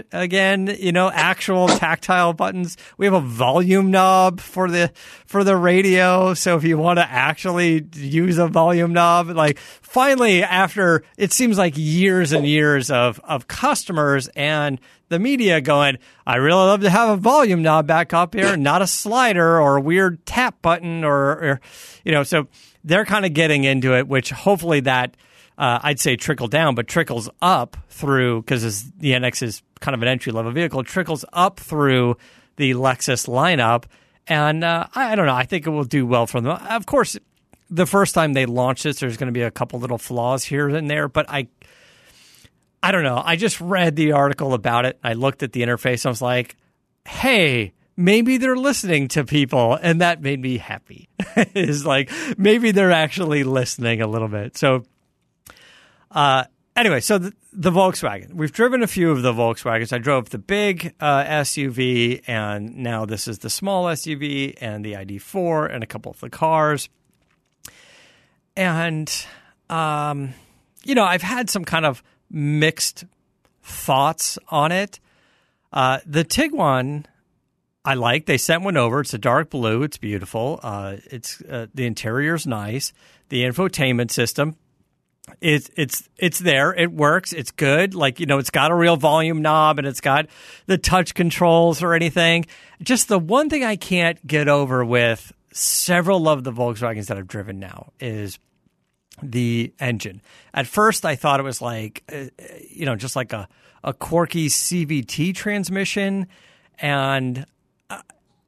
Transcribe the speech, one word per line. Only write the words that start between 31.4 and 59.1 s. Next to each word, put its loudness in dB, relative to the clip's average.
through 2
the 2
Lexus 0
lineup. 2
And, 0
uh, -2
I, -2
I 0
don't 2
know. 2
I 0
think -4
it -2
will -2
do 0
well 2
for -4
them. -4
Of -4
course, 0
the 0
first 2
time 2
they 2
launch 0
this, -2
there's -4
gonna -4
be -2
a 0
couple -6
little -4
flaws -2
here -2
and -2
there, -2
but -2
I, -6
I 2
don't 2
know. 0
I 2
just -2
read 0
the 2
article 2
about 0
it. -4
I -2
looked -2
at -6
the -4
interface. -2
I 0
was -6
like, -2
"Hey, 0
maybe 4
they're 0
listening 0
to -2
people," 2
and 2
that 2
made -4
me -4
happy. -14
<laughs> -10
It's 0
like, 0
maybe 4
they're 4
actually 0
listening -2
a 0
little -4
bit. -8
So, 2
uh, 2
anyway, 0
so 0
the, -6
the -2
Volkswagen. -2
We've -6
driven 0
a 0
few 0